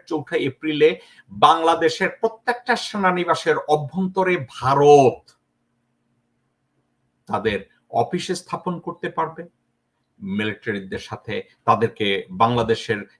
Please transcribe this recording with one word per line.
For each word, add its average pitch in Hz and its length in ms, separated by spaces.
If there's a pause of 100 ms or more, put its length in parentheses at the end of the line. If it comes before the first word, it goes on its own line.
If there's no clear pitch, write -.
চৌঠা 160 300
এপ্রিলে 151 640 (280)
বাংলাদেশের 165 800 (120)
প্রত্যেকটা 240 560
সেনানিবাসের 175 840
অভ্যন্তরে 175 880
ভারত 139 840 (2000)
তাদের 101 440 (200)
অফিস 175 420
স্থাপন 175 480
করতে - 280
পারবে, 165 400 (760)
মিলিটারিদের 101 760
সাথে 104 440 (220)
তাদেরকে 104 640
বাংলাদেশের 113 760 (140)